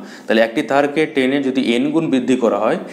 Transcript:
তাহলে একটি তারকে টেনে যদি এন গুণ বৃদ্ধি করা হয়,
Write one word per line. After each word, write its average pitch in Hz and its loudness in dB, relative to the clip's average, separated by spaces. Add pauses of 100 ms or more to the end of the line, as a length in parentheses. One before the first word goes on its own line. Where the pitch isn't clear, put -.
(260)
তাহলে 110 4
একটি 143 0
তারকে 143 0
টেনে 139 0
যদি 127 0
এন 135 0
গুণ 160 0
বৃদ্ধি 127 2
করা 104 0
হয়, 120 0 (160)